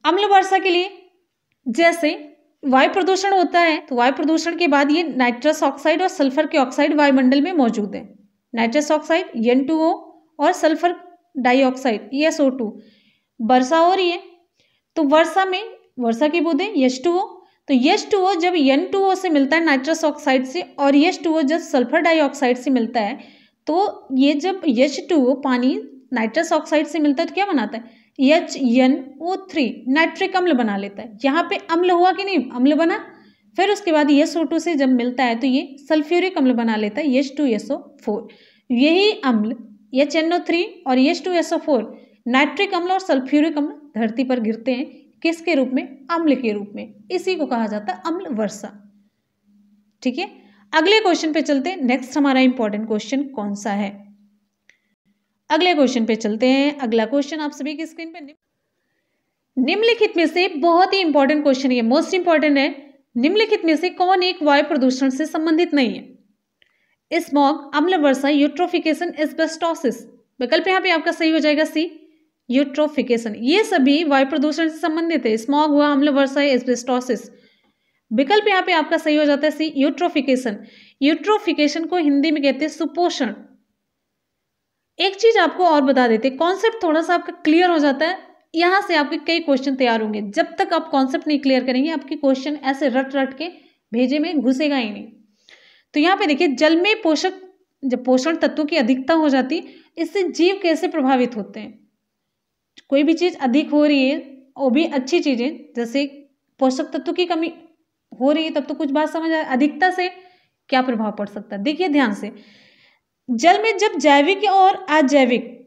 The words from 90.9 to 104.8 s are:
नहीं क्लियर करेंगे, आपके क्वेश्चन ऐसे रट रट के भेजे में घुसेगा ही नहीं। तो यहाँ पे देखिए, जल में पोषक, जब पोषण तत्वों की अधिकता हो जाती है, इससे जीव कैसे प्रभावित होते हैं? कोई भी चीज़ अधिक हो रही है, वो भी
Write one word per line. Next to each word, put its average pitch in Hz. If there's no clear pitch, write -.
नहीं 294
क्लियर 262
करेंगे, 262
आपके 320
क्वेश्चन 277
ऐसे 269
रट 262
रट 269
के 320
भेजे 254
में 320
घुसेगा 269
ही 233
नहीं। 202
तो 302
यहाँ 359
पे 403
देखिए, 330
जल 302
में 427
पोषक, 349
जब 254
पोषण 262
तत्वों 311
की 320
अधिकता 262
हो 311
जाती 262
है, -
इससे 330
जीव 359
कैसे 311
प्रभावित 247
होते 208
हैं? -
कोई 285
भी 320
चीज़ 339
अधिक 269
हो 294
रही 269
है, 311
वो 269
भी 294